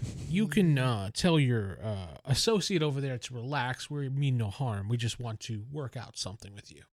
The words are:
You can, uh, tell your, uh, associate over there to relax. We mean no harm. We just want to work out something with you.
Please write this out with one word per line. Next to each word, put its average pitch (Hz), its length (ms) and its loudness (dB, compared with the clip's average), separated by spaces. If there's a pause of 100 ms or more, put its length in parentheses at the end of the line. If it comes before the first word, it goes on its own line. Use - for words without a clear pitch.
(300)
You 202 180 2
can, 160 300 6
uh, 117 380 2
tell 165 240 6
your, 117 440 2
uh, 95 420 -4
associate 180 580 4
over 139 180 0
there 135 160 -2
to - 160 -10
relax. 123 560 -4
We 143 200 -4
mean 139 280 2
no 110 140 0
harm. 101 360 -2
We 120 100 0
just 117 220 -4
want 113 220 -6
to 110 300 -8
work 139 260 -8
out - 180 -12
something 101 380 -10
with - 180 -18
you. - 220 -20